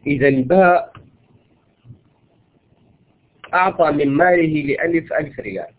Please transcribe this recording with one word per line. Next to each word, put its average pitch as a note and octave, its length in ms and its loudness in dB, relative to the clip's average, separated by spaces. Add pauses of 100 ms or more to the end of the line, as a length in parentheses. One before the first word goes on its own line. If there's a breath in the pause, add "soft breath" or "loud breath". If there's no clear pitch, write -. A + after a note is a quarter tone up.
إذا C#3+ 220 2
باء E3+ 640 2 (2500)
أعطى F3+ 380 0
من D3 180 0
ماله D#3+ 520 2
لألف D#3+ 520 -4
ألف D3 260 -6
ريال. F#2+ 400 -12